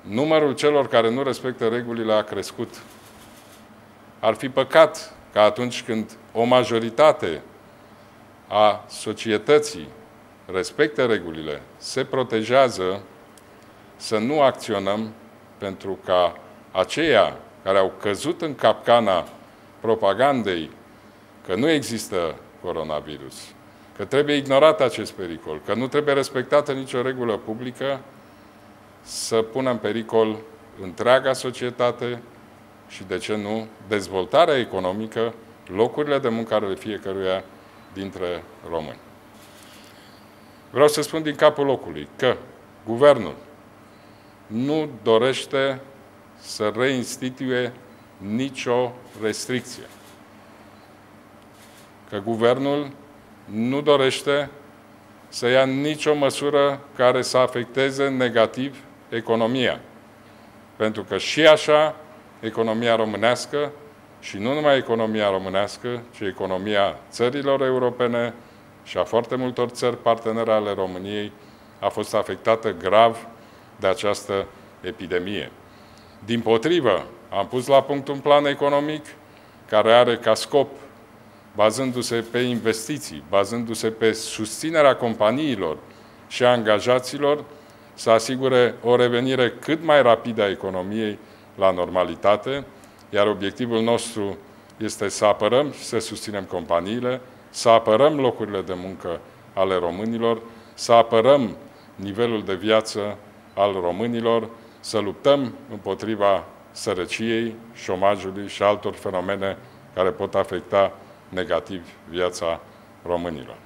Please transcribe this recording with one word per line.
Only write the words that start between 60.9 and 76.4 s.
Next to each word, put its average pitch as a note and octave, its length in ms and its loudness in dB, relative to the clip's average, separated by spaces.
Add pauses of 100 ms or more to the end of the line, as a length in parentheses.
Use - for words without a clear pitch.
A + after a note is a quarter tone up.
că F#2+ 140 -6
și D3+ 300 4
așa D3+ 480 6 (440)
economia A2+ 560 0
românească, A2+ 760 -2 (480)
și - 180 -14
nu A2+ 160 -2
numai D3+ 240 4
economia A2 520 0
românească, G2 720 -4 (140)
ci - 40 -20
economia G2 800 -2 (120)
țărilor C3+ 520 0
europene B2 720 0 (500)
și - 140 -8
a F2+ 60 0
foarte A#2+ 320 0
multor B2 320 -2
țări A#2+ 340 -2
partenere A2+ 500 0
ale G#2 220 2
României, G2 580 -6 (480)
a G2+ 80 -2
fost G#2+ 260 -4
afectată G#2+ 640 0
grav A2 480 4 (480)
de G2 120 -2
această G2 580 -2 (360)
epidemie. F2+ 680 -6 (760)
Dimpotrivă, A2+ 800 2 (240)